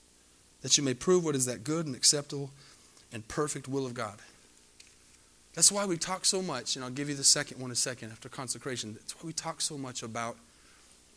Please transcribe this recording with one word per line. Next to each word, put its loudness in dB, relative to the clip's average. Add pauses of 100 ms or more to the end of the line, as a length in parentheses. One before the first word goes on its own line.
(640)
that 6
you 2
may 4
prove 6
what 2
is 4
that -2
good 0
and -4
acceptable 2 (640)
and -10
perfect -2
will 0
of -4
God. -6 (1300)
That's 8
why 0
we 0
talk -4
so 2
much, -4
and -6
I'll -6
give -4
you -2
the -2
second 2
one -6
in -6
a -4
second -4
after -14
consecration. -6
That's -12
why -12
we -8
talk -6
so -2
much -8
about -6 (800)